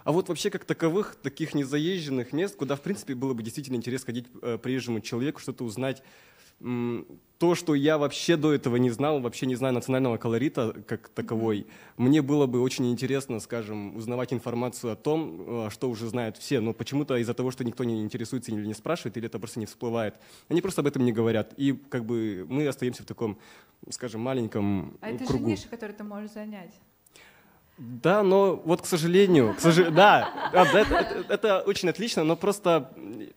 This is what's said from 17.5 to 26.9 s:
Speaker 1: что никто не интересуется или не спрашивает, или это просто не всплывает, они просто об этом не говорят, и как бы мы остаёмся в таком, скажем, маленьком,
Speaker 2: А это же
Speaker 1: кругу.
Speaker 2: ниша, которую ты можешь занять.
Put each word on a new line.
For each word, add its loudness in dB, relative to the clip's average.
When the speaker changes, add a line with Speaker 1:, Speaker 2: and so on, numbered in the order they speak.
Speaker 1:
что -6
никто -4
не -2
интересуется -6
или -4
не -4
спрашивает, -6
или -6
это -8
просто -10
не -6
всплывает, -4
они 2
просто -2
об 0
этом 0
не 4
говорят, 0
и 2
как -8
бы -4
мы -2
остаёмся -4
в -20
таком, -6
скажем, -8
маленьком, -2
Speaker 2:
А -10
это -8
же -2
Speaker 1:
кругу. 0
Speaker 2:
ниша, -2
которую -12
ты -12
можешь -12
занять. -14